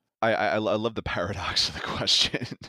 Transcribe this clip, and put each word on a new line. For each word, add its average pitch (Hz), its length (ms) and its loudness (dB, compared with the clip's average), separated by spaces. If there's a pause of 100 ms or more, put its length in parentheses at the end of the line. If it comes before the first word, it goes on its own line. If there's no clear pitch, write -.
(220)
I, 113 120 4
I, 101 140 2
I 101 100 2
lo-, 107 160 2
I - 20 4
love 110 200 0
the - 80 -4
paradox - 640 -2
of - 80 -8
the - 60 -8
question, - 680 0 (220)